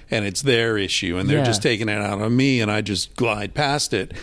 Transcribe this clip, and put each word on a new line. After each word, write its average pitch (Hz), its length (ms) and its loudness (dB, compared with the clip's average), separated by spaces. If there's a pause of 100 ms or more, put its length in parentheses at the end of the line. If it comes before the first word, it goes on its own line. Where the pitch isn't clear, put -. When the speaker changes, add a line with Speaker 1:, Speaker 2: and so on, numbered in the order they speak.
Speaker 1:
and 110 160 0
it's 98 160 -4
their 117 340 2
issue, 92 420 -2
and 92 120 -2
they're 143 100 4
Speaker 2:
Yeah. 139 60 2
Speaker 1:
just 113 160 0
taking 113 260 0
it 104 140 -2
out 101 180 -2
on 110 160 0
me, 131 260 4
and 107 100 2
I 107 100 0
just 104 340 -4
glide 104 380 -2
past 147 400 -2
it." 95 280 -4